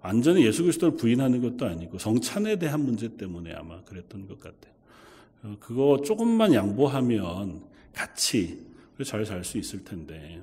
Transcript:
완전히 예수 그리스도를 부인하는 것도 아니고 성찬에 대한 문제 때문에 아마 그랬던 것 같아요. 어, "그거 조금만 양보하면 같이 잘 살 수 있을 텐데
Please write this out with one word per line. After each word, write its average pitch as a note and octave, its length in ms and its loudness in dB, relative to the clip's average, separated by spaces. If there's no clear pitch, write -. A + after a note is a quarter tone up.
완전히 B2+ 400 4
예수 C3+ 160 2
그리스도를 E3+ 360 2
부인하는 B2 440 2
것도 A#2 240 -4
아니고 E2+ 320 -6
성찬에 G3+ 600 0
대한 D3+ 280 -2
문제 A#2 320 -4
때문에 F2 360 -10
아마 D#2+ 280 -14
그랬던 F#2+ 460 -16
것 D#2+ 120 -18
같아요. - 340 -20
어, G#2 180 -12
"그거 C3+ 460 2
조금만 A3 480 4
양보하면 G2+ 1080 0
같이 - 720 -2
잘 G#2+ 220 -4
살 F#2 180 -8
수 - 140 -8
있을 F#2+ 260 -8
텐데 D#2+ 600 -14